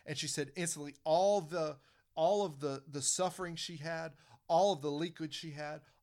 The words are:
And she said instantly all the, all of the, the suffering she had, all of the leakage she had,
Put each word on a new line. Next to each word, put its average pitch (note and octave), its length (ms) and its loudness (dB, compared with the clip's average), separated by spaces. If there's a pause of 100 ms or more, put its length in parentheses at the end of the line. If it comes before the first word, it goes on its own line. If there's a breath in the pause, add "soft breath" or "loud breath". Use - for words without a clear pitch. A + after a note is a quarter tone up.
And C#3+ 120 -6
she D#3+ 100 -4
said C3+ 300 -4
instantly D3+ 380 -6 (100)
all F#3+ 340 6
the, D#3 380 -4 (380 soft breath)
all G3 300 4
of D3 140 -6
the, C#3 320 -4
the C#3+ 100 -6
suffering F3+ 540 0
she E3 220 -8
had, E3 320 -6 (400 loud breath)
all F#3 240 6
of D3 80 -4
the C#3+ 100 0
leakage D#3 420 -4
she E3 180 -10
had, D3 280 -10 (240 soft breath)